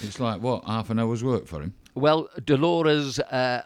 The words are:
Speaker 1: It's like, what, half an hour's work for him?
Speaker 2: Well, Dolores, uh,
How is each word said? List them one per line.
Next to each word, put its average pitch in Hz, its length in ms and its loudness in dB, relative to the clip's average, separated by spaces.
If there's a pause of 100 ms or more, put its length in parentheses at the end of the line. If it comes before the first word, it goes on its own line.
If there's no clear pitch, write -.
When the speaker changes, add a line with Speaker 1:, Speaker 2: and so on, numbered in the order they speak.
Speaker 1:
It's 104 180 -8
like, 110 220 -2
what, 120 220 -2
half 110 260 -4
an 110 80 0
hour's 113 260 0
work 127 220 0
for 73 160 -8
him? 90 120 -6 (220)
Speaker 2:
Well, 151 320 2 (160)
Dolores, 151 760 2
uh, 127 460 0